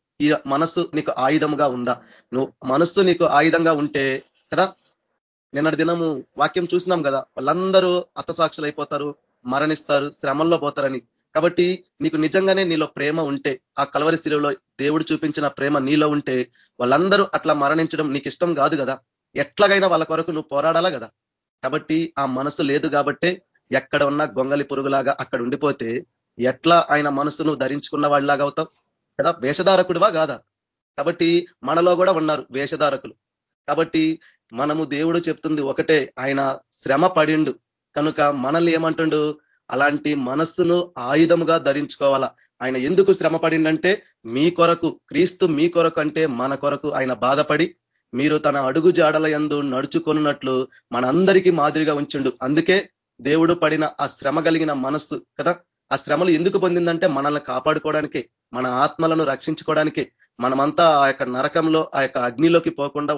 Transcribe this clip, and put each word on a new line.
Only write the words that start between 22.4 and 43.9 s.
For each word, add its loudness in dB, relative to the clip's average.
లేదు 0
కాబట్టే 0
ఎక్కడ 0
ఉన్నా 0
గొంగలి 0
పురుగులాగా -2
అక్కడ -6
ఉండిపోతే, -4
ఎట్లా 2
ఆయన 0
మనసును -2
ధరించుకున్న -4
వాళ్ళలాగా 2
అవుతావు -4
కదా? 2
వేషధారకుడివా 2
కాదా? -2
కాబట్టి 0
మనలో 2
కూడా 2
ఉన్నారు 0
వేషధారకులు. -4
కాబట్టి 0
మనము -2
దేవుడు -2
చెప్తుంది -4
ఒకటే, 2
ఆయన -2
శ్రమ 0
పడిండు 0
కనుక -2
మనల్ని 0
ఏమంటుండు? 0
అలాంటి 0
మనస్సును 0
ఆయుధముగా 2
ధరించుకోవాలా. 0
ఆయన -4
ఎందుకు 4
శ్రమ 0
పడిండంటే, 2